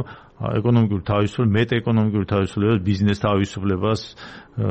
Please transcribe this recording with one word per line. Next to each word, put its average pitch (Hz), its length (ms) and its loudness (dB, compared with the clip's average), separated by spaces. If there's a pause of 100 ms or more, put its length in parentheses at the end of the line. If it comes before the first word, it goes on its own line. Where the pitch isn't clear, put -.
(400)
ეკონომიკური 113 640 0
თავისუფლება, 104 480 0
მეტ 113 200 2
ეკონომიკური 107 560 0
თავისუფლება, 104 500 0
ბიზნეს 101 420 0
თავისუფლებას, 101 840 0
ე, - 680 -10